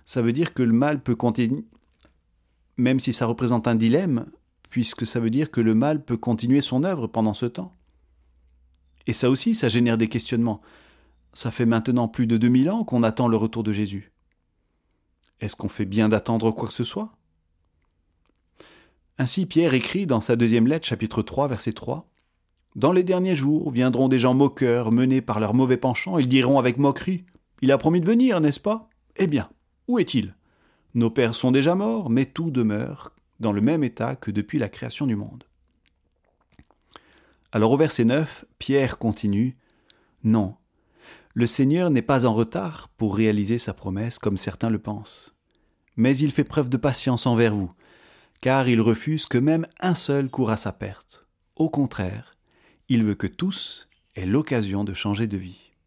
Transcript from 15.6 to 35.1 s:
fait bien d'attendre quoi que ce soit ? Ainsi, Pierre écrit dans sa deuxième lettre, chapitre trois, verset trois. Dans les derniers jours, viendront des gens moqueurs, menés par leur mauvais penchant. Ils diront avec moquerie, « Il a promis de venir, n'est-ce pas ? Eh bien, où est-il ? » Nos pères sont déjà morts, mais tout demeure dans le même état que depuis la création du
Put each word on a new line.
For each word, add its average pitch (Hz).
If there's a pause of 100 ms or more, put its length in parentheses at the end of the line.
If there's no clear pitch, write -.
fait -
bien 107
d'attendre 110
quoi 110
que -
ce -
soit ? 208 (2000)
Ainsi, 135
Pierre 165
écrit 175
dans 120
sa 120
deuxième 117
lettre, 156
chapitre 113
trois, 135
verset 120
trois. - (640)
Dans 135
les 180
derniers 185
jours, 147
viendront 127
des 131
gens 127
moqueurs, 123
menés 131
par 110
leur 107
mauvais 127
penchant. 131
Ils 131
diront 131
avec 120
moquerie, « 143 (380)
Il 131
a 135
promis 165
de 160
venir, 226
n'est-ce 151
pas ? 220 (260)
Eh 190
bien, 143 (400)
où 247
est-il ? » 104 (600)
Nos 113
pères 117
sont 127
déjà 139
morts, 202
mais 131
tout 165
demeure 123 (240)
dans 107
le 101
même 147
état 123
que -
depuis 104
la 107
création 123
du 113